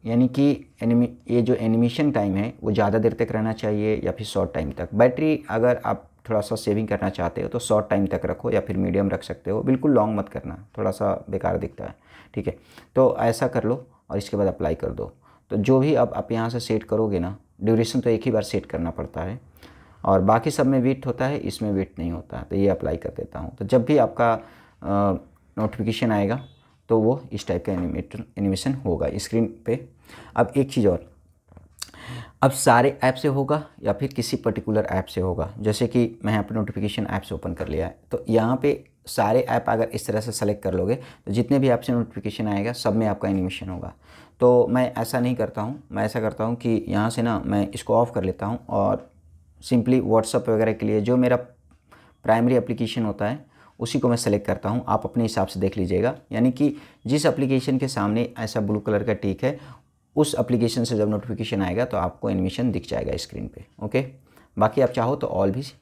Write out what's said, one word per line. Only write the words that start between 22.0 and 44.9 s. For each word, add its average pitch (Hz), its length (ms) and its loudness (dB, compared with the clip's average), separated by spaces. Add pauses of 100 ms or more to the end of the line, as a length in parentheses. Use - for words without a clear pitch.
होता, - 300 -10
तो - 140 -6
ये 98 140 4
अप्लाई 85 280 -2
कर - 120 -6
देता - 300 -10
हूँ। - 160 -10
तो 101 100 -8
जब 117 200 4
भी 147 120 4
आपका, 117 360 4
अ, 110 60 -2 (1200)
नोटिफिकेशन 110 540 -2
आएगा 107 300 0 (480)
तो 113 100 4
वो 120 200 2 (120)
इस 101 160 -8
टाइप 87 180 -2
का 104 80 -2
एनिमेट-, 90 480 -4 (160)
एनिमेशन 101 380 0
होगा 90 400 -2
स्क्रीन 110 300 0 (200)
पे। 113 80 0 (640)
अब 120 220 2
एक 135 140 2
चीज़ 107 160 2
और, 87 160 2 (1400)
अब 135 100 4
सारे 135 520 4
ऐप 127 120 2
से - 120 -2
होगा 139 340 0 (220)
या 101 100 0
फिर 135 200 -4
किसी 123 240 -4
पर्टिकुलर 107 480 -2
ऐप 95 200 -2
से - 160 -6
होगा, 90 280 -2 (100)
जैसे 107 280 0
कि 123 120 0 (260)
मैं 104 60 0
यहाँ 107 120 0
पे 107 120 -6
नोटिफिकेशन 104 520 -4
ऐप 98 140 -4
से - 140 -10
ओपन 87 180 -6
कर - 140 -6
लिया 107 180 -2
है, - 100 -10 (160)
तो - 180 -4
यहाँ 113 320 4
पे 143 120 4 (340)
सारे 110 340 2
ऐप 117 260 0
अगर 113 220 0
इस - 180 -8
तरह 107 140 -2
से 117 100 -6
सेलेक्ट 104 320 -2
कर 92 100 -2
लोगे 92 220 0
तो - 360 -12
जितने 120 280 2
भी 135 100 4
ऐप 120 120 2
से 127 120 -2
नोटिफिकेशन 110 540 -4
आएगा 104 260 -2
सब 107 220 -2
में 113 120 2
आपका 101 220 -2
एनिमेशन 95 400 -2
होगा। - 240 -10 (480)
तो 123 260 8
मैं 123 260 2